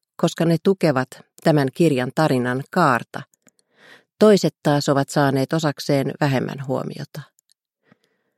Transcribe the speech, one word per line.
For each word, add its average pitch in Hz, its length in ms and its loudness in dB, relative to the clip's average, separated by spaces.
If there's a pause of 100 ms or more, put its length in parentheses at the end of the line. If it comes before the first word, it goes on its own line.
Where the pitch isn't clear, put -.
(160)
koska - 280 -2
ne 165 180 2
tukevat 156 460 0 (360)
tämän 151 300 2
kirjan 135 400 0
tarinan 131 560 0
kaarta. 139 520 0 (960)
Toiset 202 440 4
taas 147 260 0
ovat 139 200 0
saaneet 135 440 0
osakseen 143 680 -2
vähemmän 135 460 -2
huomiota. 143 540 -8 (1160)